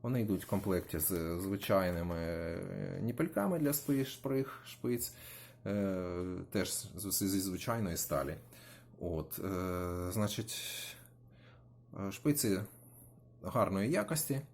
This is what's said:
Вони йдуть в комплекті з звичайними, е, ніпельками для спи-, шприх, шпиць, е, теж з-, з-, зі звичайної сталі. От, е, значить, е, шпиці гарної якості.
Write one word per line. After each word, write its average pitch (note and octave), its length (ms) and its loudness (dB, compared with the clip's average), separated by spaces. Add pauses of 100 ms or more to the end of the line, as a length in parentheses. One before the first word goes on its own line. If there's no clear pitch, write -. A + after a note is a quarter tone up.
Вони B2 180 2
йдуть G2+ 220 2
в - 40 -12
комплекті F#2+ 520 2
з E2 400 0
звичайними, F#2 760 2
е, E2+ 880 -4
ніпельками E3 580 0
для C#3+ 140 4
спи-, C#3 320 2
шприх, - 600 -2
шпиць, - 480 -2 (520)
е, F#2 580 0 (280)
теж F#2 220 0
з-, G2 380 -4
з-, G2+ 160 2
зі F#2+ 120 4
звичайної F#2+ 580 0
сталі. D2 380 0 (640)
От, D#2+ 400 -2
е, F2+ 720 0
значить, G#2+ 500 0 (1500)
е, G2 40 -4
шпиці A2+ 480 4 (840)
гарної G2+ 480 2
якості. D#3+ 500 0 (120)